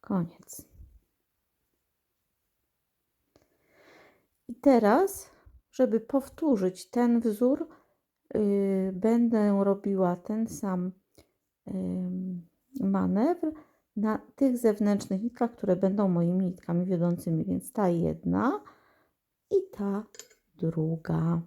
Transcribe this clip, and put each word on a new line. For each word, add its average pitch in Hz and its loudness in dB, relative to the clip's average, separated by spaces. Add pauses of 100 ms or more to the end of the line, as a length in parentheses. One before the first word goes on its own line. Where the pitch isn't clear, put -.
Koniec. - -8 (3750)
I 240 -12
teraz, 262 4 (420)
żeby 226 0
powtórzyć 226 -2
ten 240 2
wzór, 247 0 (680)
y, 196 0
będę 214 2
robiła 196 2
ten 220 -4
sam, 185 -4 (760)
ym, 185 -6 (320)
manewr 196 2 (440)
na 214 0 (180)
tych 254 2
zewnętrznych 208 0
nitkach, 233 -4
które 190 0
będą 196 0
moimi 175 2
nitkami 180 -2
wiodącymi, 170 0
więc 175 -4
ta 196 0
jedna 175 -2 (880)
i 415 0 (160)
ta 202 -4 (520)
druga. 160 -2